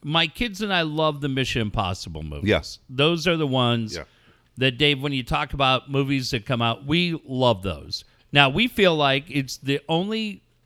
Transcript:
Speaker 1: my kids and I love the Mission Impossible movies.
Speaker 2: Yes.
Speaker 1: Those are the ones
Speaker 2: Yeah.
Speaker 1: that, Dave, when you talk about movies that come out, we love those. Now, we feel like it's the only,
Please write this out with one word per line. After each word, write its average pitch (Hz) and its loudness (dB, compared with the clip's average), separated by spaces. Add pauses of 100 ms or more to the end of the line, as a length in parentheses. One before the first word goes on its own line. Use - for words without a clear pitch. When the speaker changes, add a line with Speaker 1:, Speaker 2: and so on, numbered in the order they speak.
Speaker 1:
my 165 2
kids 196 -4
and 202 -2
I 170 2
love 156 0
the 147 -2
Mission 131 0
Impossible 92 -4
movies. 76 -4
Speaker 2:
Yes. - 0 (120)
Speaker 1:
Those 151 0
are 170 2
the 151 0
ones 120 0
Speaker 2:
Yeah. 73 -10 (540)
Speaker 1:
that, 127 2
Dave, 143 2
when 143 -4
you 127 -2
talk 147 -2
about 131 2
movies 135 0
that 113 -2
come 120 -2
out, 117 -2
we 165 0
love 123 2
those. 80 -8 (280)
Now, 143 6
we 220 0
feel 185 4
like 143 2
it's 135 -4
the 139 -2
only, 202 -2 (240)